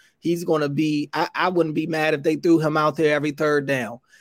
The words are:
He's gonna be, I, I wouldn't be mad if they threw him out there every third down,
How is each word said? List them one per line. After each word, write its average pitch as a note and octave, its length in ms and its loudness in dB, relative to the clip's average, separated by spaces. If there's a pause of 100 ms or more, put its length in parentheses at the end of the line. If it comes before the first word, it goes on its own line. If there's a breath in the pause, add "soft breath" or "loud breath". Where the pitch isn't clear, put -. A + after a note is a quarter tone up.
(200 soft breath)
He's E3+ 240 -2
gonna D#3 260 0
be, D3 420 -2
I, D#3+ 220 0
I E3 160 0
wouldn't E3 240 0
be D#3+ 120 -2
mad D#3 280 0
if C#3+ 80 -2
they D#3+ 140 0
threw E3 220 4
him D#3 200 0
out D3+ 180 2
there D3+ 180 2
every D3 180 -2
third D3 340 0
down, B2 320 -4 (220 soft breath)